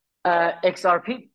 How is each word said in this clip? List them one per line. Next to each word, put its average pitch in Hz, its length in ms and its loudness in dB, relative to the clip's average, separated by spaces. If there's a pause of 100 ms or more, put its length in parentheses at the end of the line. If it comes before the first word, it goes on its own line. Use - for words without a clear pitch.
(260)
اه، 170 280 2 (100)
اکس 180 220 0
آر 175 140 4
پی 240 360 -10